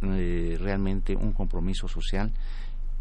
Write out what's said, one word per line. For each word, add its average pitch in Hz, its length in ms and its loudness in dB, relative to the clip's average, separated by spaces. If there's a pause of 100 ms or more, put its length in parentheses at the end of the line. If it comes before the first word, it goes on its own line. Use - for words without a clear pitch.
eh, 87 580 2
realmente 98 560 0
un 101 160 2
compromiso 90 560 0
social 104 460 0 (680)